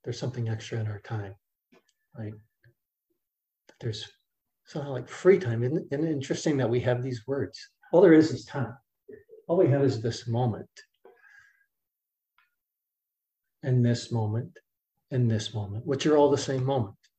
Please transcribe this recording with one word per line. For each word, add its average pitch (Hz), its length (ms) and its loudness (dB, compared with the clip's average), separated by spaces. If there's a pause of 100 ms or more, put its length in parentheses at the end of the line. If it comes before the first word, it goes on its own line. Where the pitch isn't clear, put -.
There's 123 120 -8
something 123 300 -6
extra 110 320 -6
in 107 80 -4
our 104 140 -8
time, 104 340 -10 (800)
right? 107 140 -10 (1400)
That - 140 -20
there's - 280 -8 (560)
somehow, 143 260 -8
like, 127 180 -8
free - 280 4
time. 117 260 -2
Isn't, 143 280 -2
isn't 147 160 -2
it 160 60 -2
interesting 147 440 -2
that 123 120 0
we 120 100 0
have 123 240 -2
these 127 240 -8
words? 131 320 -6 (320)
All 170 80 6
there 180 140 10
is 156 180 8
is - 140 -8
time. 131 280 -6 (760)
All 170 80 2
we 175 100 6
have 139 160 4
is 113 180 0
this 113 240 -6
moment. 117 440 -2 (3000)
And 127 220 2
this 120 240 -2
moment, 113 480 -4 (540)
and 123 180 0
this 110 240 -2
moment, 104 320 -8
which 135 200 -4
are 151 100 4
all 143 160 6
the 139 60 2
same 131 260 -4
moment. 131 320 -2 (240)